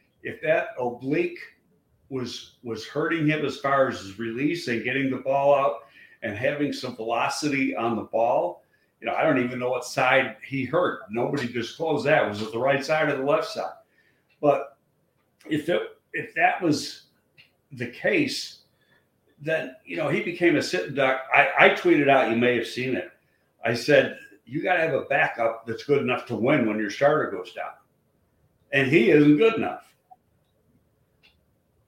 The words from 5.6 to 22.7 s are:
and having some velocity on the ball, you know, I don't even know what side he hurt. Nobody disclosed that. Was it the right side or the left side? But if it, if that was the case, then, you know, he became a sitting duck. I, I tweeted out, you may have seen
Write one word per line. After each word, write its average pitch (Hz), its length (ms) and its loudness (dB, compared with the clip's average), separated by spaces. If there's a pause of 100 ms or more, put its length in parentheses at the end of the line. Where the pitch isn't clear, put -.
and 104 140 -6
having 143 340 -2
some 120 240 -8
velocity 135 800 -2
on 117 220 -2
the 101 60 -4
ball, 131 640 0 (360)
you 113 60 -8
know, 113 80 -2
I 127 80 0
don't 139 200 2
even 123 160 -4
know 123 120 -2
what 127 160 -4
side 131 500 2 (100)
he 131 200 -6
hurt. 165 340 -2 (100)
Nobody 123 400 -2
disclosed 127 560 -4
that. 143 220 4
Was 104 140 -6
it 107 100 -8
the 117 60 -4
right 135 260 0
side 156 240 0
or 139 80 -2
the 131 80 -4
left 151 240 0
side? - 240 -8 (680)
But - 360 0 (720)
if 151 220 -4
it, 175 100 2 (320)
if 156 220 -8
that 170 260 2
was 147 460 -2 (680)
the 123 140 -8
case, - 720 -2 (840)
then, 151 340 -4 (120)
you - 100 -10
know, 147 140 -2
he 202 120 0
became 170 340 2
a 123 60 2
sitting - 320 -4
duck. 131 280 0 (120)
I, 139 140 6 (100)
I 143 120 8
tweeted 147 400 4
out, 127 200 4
you 113 60 0
may 120 200 2
have 113 100 -2
seen 123 280 -6